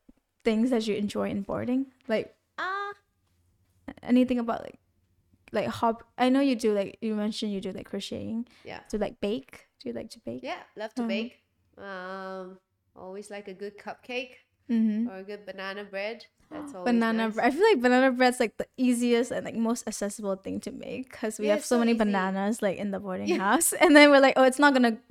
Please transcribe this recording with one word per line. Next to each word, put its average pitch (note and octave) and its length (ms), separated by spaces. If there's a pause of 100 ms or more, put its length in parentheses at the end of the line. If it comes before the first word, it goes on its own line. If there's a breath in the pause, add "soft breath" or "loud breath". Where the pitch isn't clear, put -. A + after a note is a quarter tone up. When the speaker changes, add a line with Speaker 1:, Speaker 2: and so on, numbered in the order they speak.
(420)
Speaker 1:
things A3+ 280
that A3 180
you G3+ 80
enjoy G3+ 340
in G3+ 120
boarding? B3 440 (220)
Like, A3 260 (240)
Speaker 2:
Uh, G4 340 (1080)
Speaker 1:
anything B3 360
about, A#3 240
like, - 160 (720)
like, G#3 160
hob-, A3+ 340 (160)
I B3+ 120
know C4+ 100
you C4+ 160
do, A3 180
like, G3 260
you A3 140
mentioned G#3 380
you G3 80
do, F#3+ 120
like, - 160
crocheting. G#3+ 580 (180 soft breath)
Speaker 2:
Yeah. - 160 (100)
Speaker 1:
Do A3 60
you, G#3 40
like, - 200
bake? A3 480 (120)
Do - 80
you A#3 60
like A3+ 160
to A#3 100
bake? A#3+ 220
Speaker 2:
Yeah, E4 200 (140)
love G#3+ 180
to B3 80
Speaker 1:
Uh-huh. A3+ 60
Speaker 2:
bake. A3+ 340 (360)
Um, F#3+ 800 (380)
always F#3+ 340
like G3+ 180
a F#3+ 60
good G#3 240
cupcake B3+ 540 (380)
Speaker 1:
Mm-hmm. A3+ 400
Speaker 2:
or F#3+ 80
a F#3+ 40
good G3+ 220
banana G3 400
bread. G3+ 400 (260)
That's D4 240
always C4 200
Speaker 1:
Banana A3+ 300
Speaker 2:
nice. A3 100
Speaker 1:
bre-, A3 80
I A#3 80
feel D4 200
like D#4 120
banana B3+ 300
bread's, B3 280
like, A3+ 160
the - 100 (120)
easiest A#3+ 520
and, - 140
like, F3 120
most A3+ 300
accessible G3+ 500
thing F#3+ 240
to G#3 120
make - 400
'cause - 260
we G#3+ 80
Speaker 2:
Yeah, G#3 60
Speaker 1:
have G#3 80
Speaker 2:
it's - 80
Speaker 1:
so B3 80
Speaker 2:
so A#3+ 40
Speaker 1:
many A#3 120
Speaker 2:
easy. A#3 60
Speaker 1:
bananas, G3 640
like, G3 160
in G3+ 120
the F#3+ 80
boarding G3 300
Speaker 2:
Yeah. F3+ 100
Speaker 1:
house. A3 340
<laughs> - 80
And D#4 140
then D4 160
we're C#4 100
like, C4+ 160
"Oh, C4 80
it's B3+ 140
not D4 140
gonna, A#3+ 240 (140)